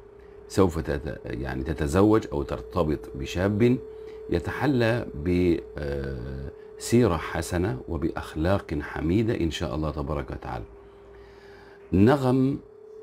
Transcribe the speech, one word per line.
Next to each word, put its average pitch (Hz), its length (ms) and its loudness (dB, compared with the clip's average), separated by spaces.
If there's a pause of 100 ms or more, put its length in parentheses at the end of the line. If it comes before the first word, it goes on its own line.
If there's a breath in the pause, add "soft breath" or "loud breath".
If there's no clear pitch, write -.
(480 loud breath)
سوف 90 300 4
تت-، 71 460 -4
يعني 65 400 -6
تتزوج 92 680 4
أو 73 100 -2
ترتبط 73 560 -2 (160)
بشاب 101 640 2 (520 loud breath)
يتحلى 117 840 0
ب، 87 420 2 (220)
آه، 67 720 -6 (280 loud breath)
سيرة 113 380 4
حسنة 90 720 -2
وبأخلاق 82 920 -2
حميدة 98 600 0
إن 82 100 0
شاء 76 240 -4
الله 78 160 -2
تبارك 73 400 -4
وتعالى. 58 340 -8 (1300 loud breath)
نغم 131 680 4 (440)